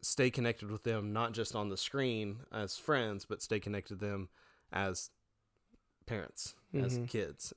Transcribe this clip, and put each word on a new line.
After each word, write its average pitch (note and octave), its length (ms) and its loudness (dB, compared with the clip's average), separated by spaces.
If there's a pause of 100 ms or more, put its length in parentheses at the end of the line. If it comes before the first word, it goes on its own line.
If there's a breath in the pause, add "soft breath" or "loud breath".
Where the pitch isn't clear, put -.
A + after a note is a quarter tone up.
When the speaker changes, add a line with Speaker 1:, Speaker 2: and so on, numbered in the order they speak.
Speaker 1:
stay B2+ 280 4
connected A#2 400 0
with G#2+ 120 -4
them, G#2 320 0
not A#2 180 2
just A2 240 -2
on G#2 140 0
the F#2+ 80 -2
screen A#2 720 0
as G#2 240 -2
friends, A2+ 480 2
but - 160 -4
stay G#2+ 200 2
connected G2+ 400 -4
to G#2 60 0
them G2 220 -2 (440 soft breath)
as F#2+ 360 0 (960)
parents, - 500 -6 (200)
as B2+ 240 2
Speaker 2:
Mm-hmm. A#2+ 80 0
Speaker 1:
kids, F#2+ 500 -2